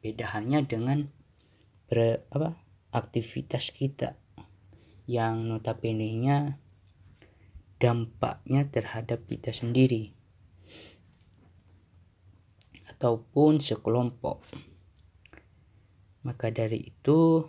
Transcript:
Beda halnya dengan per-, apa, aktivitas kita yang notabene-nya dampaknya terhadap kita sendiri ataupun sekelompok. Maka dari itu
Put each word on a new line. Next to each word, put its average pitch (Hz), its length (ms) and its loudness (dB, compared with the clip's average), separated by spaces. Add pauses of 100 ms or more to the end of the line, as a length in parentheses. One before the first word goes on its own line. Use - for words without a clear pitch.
Beda 110 320 -6
halnya 131 240 2
dengan 135 480 0 (800)
per-, 117 400 2
apa, 156 320 -4 (260)
aktivitas - 880 -4
kita 135 400 -4 (960)
yang 113 400 0
notabene-nya 113 1040 -2 (1200)
dampaknya 120 960 0
terhadap 113 560 -6
kita - 240 -8
sendiri 117 640 0 (2750)
ataupun 139 720 2
sekelompok. 120 800 -2 (1900)
Maka 120 240 -4
dari 110 400 -4
itu 160 600 4